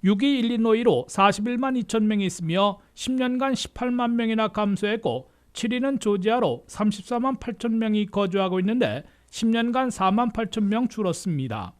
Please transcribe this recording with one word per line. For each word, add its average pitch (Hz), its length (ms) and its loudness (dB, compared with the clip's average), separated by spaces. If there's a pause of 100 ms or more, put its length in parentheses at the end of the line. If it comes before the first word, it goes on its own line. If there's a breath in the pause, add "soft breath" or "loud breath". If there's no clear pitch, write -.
육 196 180 4
위 277 180 2
일리노이로 226 680 2
사십일만 240 680 2
이천 220 300 0
명이 208 180 0
있으며 180 540 0 (140 soft breath)
십 - 200 -6
년간 254 420 0
십팔만 247 600 -2
명이나 220 340 0
감소했고 208 800 -2 (220 soft breath)
칠 233 200 -2
위는 262 260 0
조지아로 202 680 0
삼십사만 233 720 -2
팔천 226 400 -4
명이 214 280 0
거주하고 190 520 0
있는데 185 440 0 (280 soft breath)
십 - 160 -2
년간 240 420 2
사만 220 440 0
팔천 214 360 -2
명 226 180 0
줄었습니다. 139 920 -4